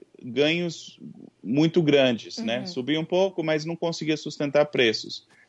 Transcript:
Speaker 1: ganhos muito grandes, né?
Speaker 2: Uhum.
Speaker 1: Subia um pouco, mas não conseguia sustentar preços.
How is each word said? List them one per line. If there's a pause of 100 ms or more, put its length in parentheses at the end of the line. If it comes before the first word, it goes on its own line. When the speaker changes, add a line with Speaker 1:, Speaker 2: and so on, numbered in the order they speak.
(220)
Speaker 1:
ganhos (440)
muito
grandes,
né?
Speaker 2:
Uhum.
Speaker 1:
Subia
um
pouco,
mas
não
conseguia
sustentar
preços. (240)